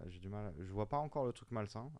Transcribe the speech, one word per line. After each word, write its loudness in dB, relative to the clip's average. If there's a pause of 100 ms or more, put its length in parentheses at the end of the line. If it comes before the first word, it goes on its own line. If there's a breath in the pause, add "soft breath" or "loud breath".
j'ai -6
du -6
mal, -2
je -2
vois 2
pas 4
encore 4
le 4
truc -8
malsain, 0 (100)